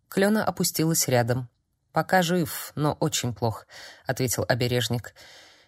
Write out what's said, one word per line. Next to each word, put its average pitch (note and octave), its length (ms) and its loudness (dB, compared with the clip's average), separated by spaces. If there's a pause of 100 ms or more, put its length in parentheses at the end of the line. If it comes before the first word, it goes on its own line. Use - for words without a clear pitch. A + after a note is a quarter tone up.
Клена G#3 360 2
опустилась E3 640 0
рядом. B2 400 2 (440)
«Пока F3+ 320 4
жив, E3+ 520 -2
но D3 240 0
очень B2 360 -2
плох», - 320 -4 (400)
ответил - 400 -2
обережник. A#2+ 680 -2 (540)